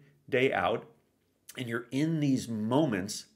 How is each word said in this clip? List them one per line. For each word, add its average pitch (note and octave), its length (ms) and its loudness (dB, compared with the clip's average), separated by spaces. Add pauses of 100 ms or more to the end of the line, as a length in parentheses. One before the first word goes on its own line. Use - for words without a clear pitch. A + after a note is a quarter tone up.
(280)
day C3 240 2
out, G2 340 0 (720)
and B2 120 -8
you're A#2 220 -4
in D#3 300 0
these C3 280 2
moments A2 880 0